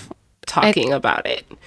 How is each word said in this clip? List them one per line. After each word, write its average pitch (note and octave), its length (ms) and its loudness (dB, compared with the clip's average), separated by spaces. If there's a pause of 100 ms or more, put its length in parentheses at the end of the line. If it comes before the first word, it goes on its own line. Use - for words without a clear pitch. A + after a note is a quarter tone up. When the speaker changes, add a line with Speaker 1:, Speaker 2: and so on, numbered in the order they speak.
(460)
Speaker 1:
talking C#3+ 480 2
Speaker 2:
I C#3 40 2
Speaker 1:
about - 280 0
it. - 180 -6 (240)